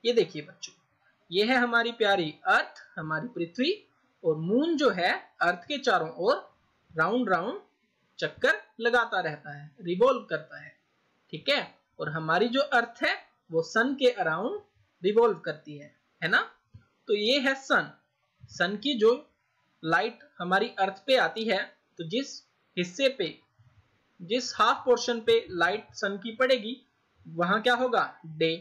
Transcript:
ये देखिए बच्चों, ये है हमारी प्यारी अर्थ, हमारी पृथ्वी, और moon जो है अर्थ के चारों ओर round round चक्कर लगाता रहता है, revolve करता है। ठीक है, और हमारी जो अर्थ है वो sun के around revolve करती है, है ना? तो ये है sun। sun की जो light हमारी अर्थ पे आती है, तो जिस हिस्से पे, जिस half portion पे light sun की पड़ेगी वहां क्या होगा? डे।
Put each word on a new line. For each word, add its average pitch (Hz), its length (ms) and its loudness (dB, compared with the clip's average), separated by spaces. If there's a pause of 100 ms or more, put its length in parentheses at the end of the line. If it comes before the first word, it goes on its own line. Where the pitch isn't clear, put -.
ये 233 100 2
देखिए 165 280 2
बच्चों, - 320 -18 (580)
ये 196 140 2
है 254 120 2
हमारी 233 360 2
प्यारी 196 400 2 (140)
अर्थ, 226 360 0 (120)
हमारी 156 320 -4
पृथ्वी, 240 460 -4 (500)
और 160 140 2
moon 247 400 0
जो 269 120 2
है 180 220 0 (300)
अर्थ 175 260 0
के 294 100 -4
चारों 180 320 0 (100)
ओर 220 160 2 (560)
round 196 380 0
round 196 300 0 (600)
चक्कर 240 420 0 (180)
लगाता 226 400 2
रहता 147 380 -6
है, 147 140 -18 (100)
revolve 220 380 2 (100)
करता 151 300 -6
है। 156 120 -18 (600)
ठीक 160 160 -6
है, 269 260 -2 (240)
और 156 100 -6
हमारी 160 380 0
जो 254 140 0
अर्थ 262 420 0
है 339 100 0 (380)
वो 165 120 0
sun 240 320 0
के 254 160 4
around 196 480 -2 (420)
revolve 214 380 4
करती 151 380 -10
है, 143 160 -18 (280)
है 165 80 -2
ना? 240 100 4 (680)
तो 214 80 2
ये 226 240 2
है 269 160 0
sun। 185 360 -2 (580)
sun 185 280 -4
की 285 220 -2
जो 226 140 6 (680)
light 185 360 0 (200)
हमारी 190 300 0 (100)
अर्थ 196 280 -2
पे 262 100 6
आती 220 260 0
है, 214 160 0 (400)
तो 170 100 -8
जिस 262 300 -4 (380)
हिस्से 214 320 0 (100)
पे, 170 180 -4 (840)
जिस 220 360 -4
half 240 300 0
portion 240 360 2
पे 226 300 2
light 180 440 -2
sun 202 220 -4
की 220 180 -10
पड़ेगी 254 400 0 (500)
वहां 175 360 -2
क्या 240 140 2
होगा? 233 280 2 (240)
डे। 160 340 0